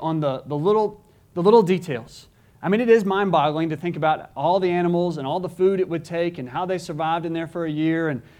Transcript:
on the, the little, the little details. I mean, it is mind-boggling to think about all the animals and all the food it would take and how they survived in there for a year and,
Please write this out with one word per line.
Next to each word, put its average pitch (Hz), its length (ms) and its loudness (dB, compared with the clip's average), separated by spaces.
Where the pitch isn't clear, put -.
on 160 180 -2
the, 139 260 -2
the 147 120 -6
little, 208 460 0
the 175 80 -2
little 220 180 8
details. 160 680 -2
I 156 80 -2
mean, 220 120 2
it 233 80 2
is 226 160 6
mind-boggling 165 640 0
to 151 80 -4
think 175 180 -6
about 156 400 -2
all 170 240 2
the 180 100 0
animals 175 480 0
and 135 100 -6
all 165 120 -2
the 180 100 -8
food 185 300 2
it 185 80 -2
would 165 160 -6
take 170 340 -4
and 127 120 -10
how 165 160 -6
they 185 120 -2
survived 165 480 -4
in 165 80 -4
there 165 140 -4
for 170 180 -6
a 156 60 -4
year 160 380 0
and, 131 120 -4